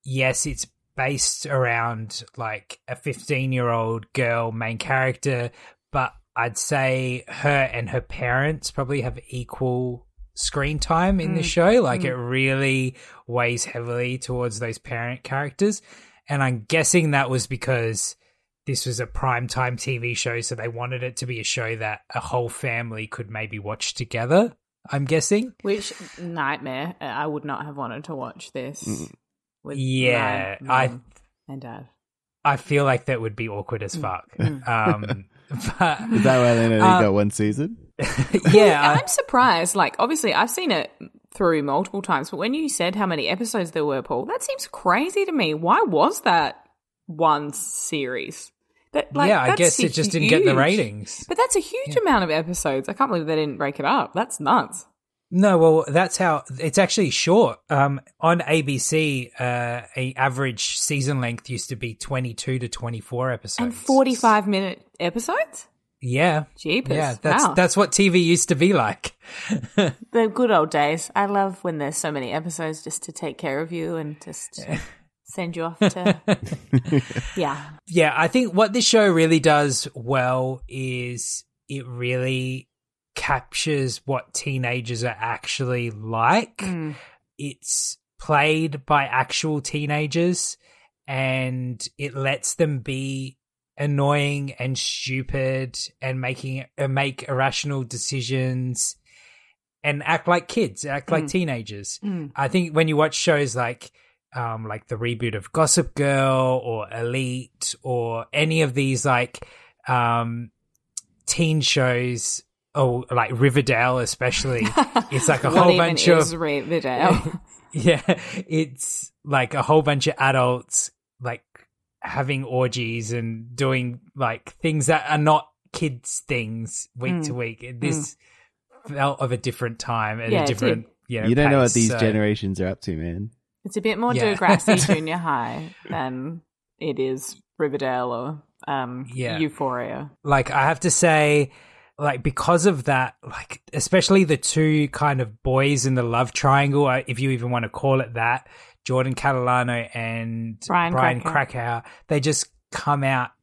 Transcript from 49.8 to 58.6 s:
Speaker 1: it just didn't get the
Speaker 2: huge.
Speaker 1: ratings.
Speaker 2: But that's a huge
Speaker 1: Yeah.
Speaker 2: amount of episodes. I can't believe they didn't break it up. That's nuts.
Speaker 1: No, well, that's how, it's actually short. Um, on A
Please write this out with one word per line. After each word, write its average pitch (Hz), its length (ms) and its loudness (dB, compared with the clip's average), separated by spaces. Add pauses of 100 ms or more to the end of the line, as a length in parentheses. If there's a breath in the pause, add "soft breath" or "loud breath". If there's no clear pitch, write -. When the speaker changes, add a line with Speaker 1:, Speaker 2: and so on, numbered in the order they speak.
Speaker 1:
it 185 120 2
just 160 200 0
didn't - 160 2
get 381 160 6
the 359 80 6
Speaker 2:
huge. 131 60 4
Speaker 1:
ratings. 135 680 0
Speaker 2:
But 349 80 -2
that's 508 200 2
a 359 40 2
huge 523 360 -8
Speaker 1:
Yeah. 494 40 4
Speaker 2:
amount 262 240 4
of 156 60 -2
episodes. 156 580 -2
I 202 60 -6
can't 269 160 0
believe 165 160 -2
they 156 100 0
didn't 151 220 -2
break 143 200 -4
it 143 60 -4
up. 226 300 0
That's 180 260 -4
nuts. 175 460 0 (440)
Speaker 1:
No, 185 280 6
well, 160 300 8
that's 151 280 2
how, 160 280 2 (140)
it's 160 200 0
actually 180 320 4
short. 170 480 4 (100)
Um, 139 320 2 (180)
on 170 280 4
A 156 160 4